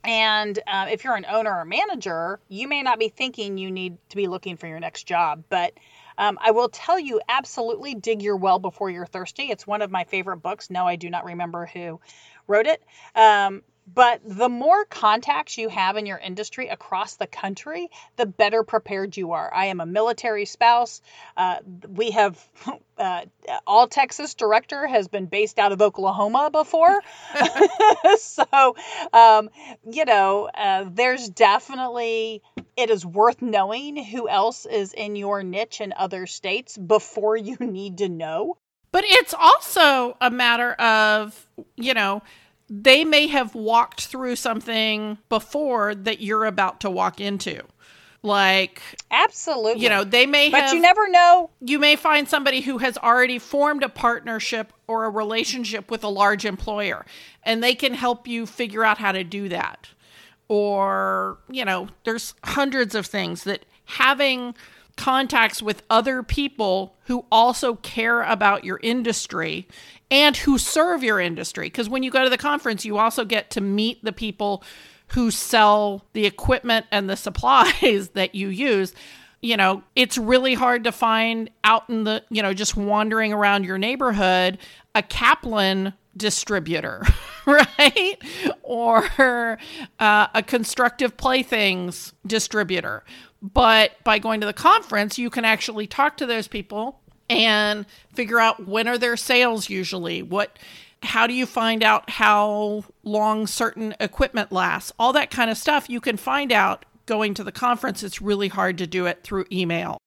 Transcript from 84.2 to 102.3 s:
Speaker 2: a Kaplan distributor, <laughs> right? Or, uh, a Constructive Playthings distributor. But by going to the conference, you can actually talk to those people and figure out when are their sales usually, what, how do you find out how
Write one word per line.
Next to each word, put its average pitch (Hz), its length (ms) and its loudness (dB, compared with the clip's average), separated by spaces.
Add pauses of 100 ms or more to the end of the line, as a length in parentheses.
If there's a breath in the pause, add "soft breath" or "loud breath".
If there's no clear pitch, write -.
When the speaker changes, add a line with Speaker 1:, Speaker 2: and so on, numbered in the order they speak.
Speaker 2:
a 208 80 2
Kaplan 202 920 0 (220)
distributor, 175 840 -4 (240)
<laughs> - 200 -16
right? 294 720 4 (440 loud breath)
Or, 233 960 2 (420 loud breath)
uh, 208 340 4
a 220 100 0
Constructive 240 720 -2
Playthings 202 960 -2 (140)
distributor. 185 760 -4 (380 loud breath)
But 220 520 4 (100)
by 214 160 2
going 220 220 -4
to 208 60 -4
the 214 60 -4
conference, 277 640 2
you 240 140 -4
can 233 140 -4
actually 220 420 -2
talk 285 300 0
to - 100 -4
those 226 200 -4
people 214 520 -8 (280)
and 214 580 2 (280 soft breath)
figure 233 260 -2
out 226 280 0
when 220 200 -2
are 240 100 -2
their 233 200 -2
sales 247 520 2
usually, 180 520 -6
what, 190 380 -4 (420 loud breath)
how 233 240 0
do 240 80 -4
you 254 120 -2
find 226 360 -2
out 214 280 2
how 208 720 2 (200)